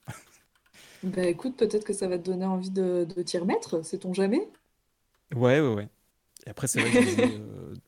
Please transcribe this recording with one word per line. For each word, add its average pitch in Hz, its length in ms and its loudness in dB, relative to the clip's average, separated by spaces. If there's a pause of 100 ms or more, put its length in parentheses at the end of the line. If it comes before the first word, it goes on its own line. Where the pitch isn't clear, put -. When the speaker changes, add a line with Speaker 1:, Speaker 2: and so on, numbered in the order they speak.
Speaker 1:
<laughs> 123 60 -10 (920)
Speaker 2:
Bah, 185 240 -2
écoute, 175 280 -2
peut-être 214 300 0
que 202 80 -2
ça 196 140 -4
va 180 100 -2
te 175 60 -8
donner 185 220 -2
envie 185 260 -2
de, 180 340 0 (100)
de 175 60 -2
t'y 175 160 -4
remettre, 190 480 -2
sait-on 185 280 -6
jamais ? 202 360 0 (840)
Speaker 1:
Ouais, 123 240 6
ouais, 139 140 4
ouais. 104 160 -4 (580)
Et 117 40 -12
après, - 160 -4
c'est - 120 0
vrai - 120 2
que 247 60 6
je 247 60 8
lisais, 262 340 2
Speaker 2:
<laughs> - 20 -10
Speaker 1:
euh, 101 360 -12 (120)